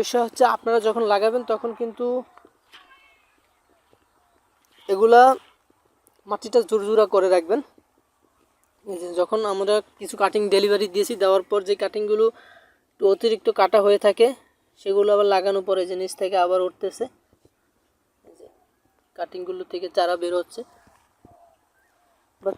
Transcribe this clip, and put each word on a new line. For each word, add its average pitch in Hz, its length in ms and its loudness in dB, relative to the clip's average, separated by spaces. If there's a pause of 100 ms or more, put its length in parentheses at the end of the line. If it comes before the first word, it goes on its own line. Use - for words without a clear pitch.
বিষয় 240 260 -2
হচ্ছে 247 180 0 (100)
আপনারা 233 320 -2
যখন 220 160 -2 (100)
লাগাবেন 220 300 0 (100)
তখন 226 180 -6 (100)
কিন্তু 233 260 -8 (2750)
এগুলা 226 340 6 (1040)
মাটিটা 208 400 -2
ঝুরঝুরা 214 460 0
করে 190 200 2
রাখবেন। 180 260 0 (1300)
এই 196 140 -10
যে 175 80 -12 (120)
যখন 220 200 -2 (120)
আমরা 196 220 -2 (260)
কিছু 202 220 -14
কাটিং 202 200 0 (120)
ডেলিভারি 202 400 2
দিয়েছি, 208 280 -2
দেওয়ার 190 280 4
পর 208 180 0
যে 202 140 -2
কাটিংগুলো 214 440 -2 (640)
একটু - 220 -4
অতিরিক্ত 220 360 -2 (120)
কাটা 196 260 4
হয়ে 202 200 2
থাকে 220 200 2 (540)
সেগুলো 202 340 0
আবার 202 200 2
লাগানোর 196 340 -2
পরে 190 200 -2
যে 185 120 -10
নিচ 185 200 -8
থেকে 190 240 -4
আবার 185 220 0
উঠতেছে, 190 380 -10 (1200)
এই - 140 -20
যে - 80 -20 (720)
কাটিংগুলো 180 440 -10 (100)
থেকে 180 140 -8 (100)
চারা 180 260 0
বের 175 180 -4
হচ্ছে। 175 200 -12 (1800)
বা 196 160 -6